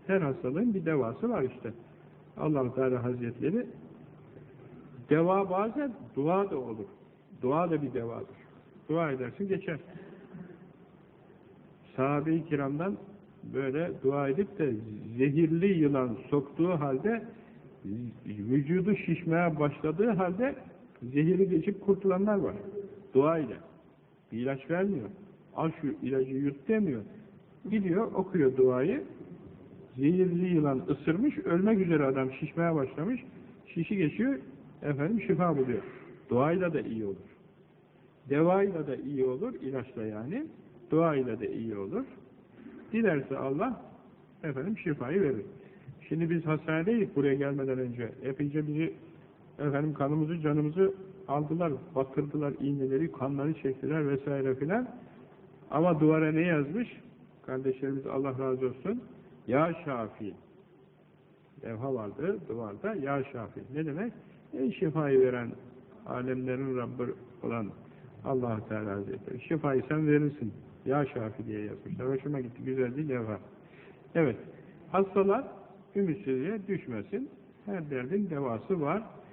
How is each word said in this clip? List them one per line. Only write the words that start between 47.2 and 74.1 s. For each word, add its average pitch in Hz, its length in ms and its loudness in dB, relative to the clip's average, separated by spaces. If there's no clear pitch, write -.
gelmeden 139 440 0
önce. 120 320 -4
Epeyce 143 440 -2
bizi, 151 260 -2
efendim, 147 340 0
kanımızı, 151 460 0
canımızı 151 540 4
aldılar, 151 460 0
batırdılar 143 640 -2
iğneleri, 139 520 0
kanları 139 420 -2
çektiler 143 540 -2
vesaire 139 480 0
filan. 196 320 0
Ama 165 280 4
duvara 156 320 6
ne 156 100 4
yazmış? 170 600 0
Kardeşlerimiz, 131 640 -2
Allah 135 320 -2
razı 131 280 0
olsun. 202 340 -4
"Ya 151 260 2
Şafi." 110 480 -6
Levha 117 300 -4
vardı 131 460 -2
duvarda, 113 460 -6
"Ya 139 280 -2
Şafi." 113 380 -10
Ne 156 120 -4
demek? 170 280 -4
Ey 262 180 0
şifayı 151 480 2
veren, 123 320 2
alemlerin 127 720 -2
Rabbi 123 260 -4
olan 117 280 -2
Allah-u 120 440 -2
Teala 107 220 -2
Hazretleri, - 500 -6
"Şifayı 143 480 0
sen 156 180 2
verirsin. 147 460 2
Ya 139 200 2
Şafi." 110 400 -6
diye 107 140 -6
yazmışlar. 104 480 -8
Hoşuma 139 320 -2
gitti, 120 240 -8
güzel 131 340 0
bir 156 120 -2
levha. 110 300 -2